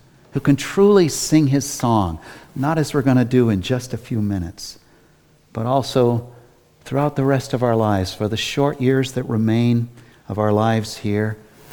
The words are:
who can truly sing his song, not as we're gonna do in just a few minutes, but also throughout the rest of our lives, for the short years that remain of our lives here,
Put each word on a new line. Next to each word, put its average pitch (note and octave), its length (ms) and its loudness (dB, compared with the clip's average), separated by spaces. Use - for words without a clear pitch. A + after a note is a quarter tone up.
who C#3 60 -2
can C#3 160 2
truly G3 520 4
sing D3+ 400 2
his C3+ 180 0
song, G2+ 540 0
not D3 240 -2
as D3 140 -2
we're C#3+ 100 0
gonna B2+ 200 4
do B2 260 4
in G2 120 0
just B2+ 320 -4
a A#2 40 -8
few A2+ 240 -6
minutes, G2 580 -6
but A2+ 120 -6
also B2 680 0
throughout C#3+ 320 -2
the C#3 80 0
rest C3+ 300 0
of B2 100 -2
our A#2 120 2
lives, G#2 380 0
for G#2+ 140 -4
the G#2 80 -4
short C#3+ 460 -2
years C3 320 0
that B2+ 100 -4
remain A#2+ 640 0
of G2 120 -6
our G#2+ 120 2
lives A2 460 0
here, G#2+ 400 -4